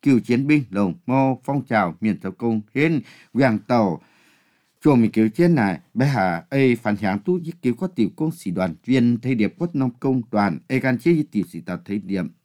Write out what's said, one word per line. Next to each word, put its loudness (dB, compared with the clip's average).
cựu 4
chiến -2
binh 2
lồng -2
mô 0
phong -4
trào 0
miền -2
thảo -8
công -2
hên 0
vàng 2
tàu. 0
Chùa 4
mình 4
cứu 2
chiến 2
này, 0
bé 2
hà 0
ấy 2
phản -4
響 -2
tú -2
với -10
cứu -2
có -6
tiểu -2
công -4
sĩ -10
đoàn -4
viên, 2
thầy -2
điệp 0
quất -6
nông 0
công -2
đoàn, 0
ấy -2
can -2
chế 2
với 0
tiểu -2
sĩ -14
tàu -8
thầy -6
điểm -6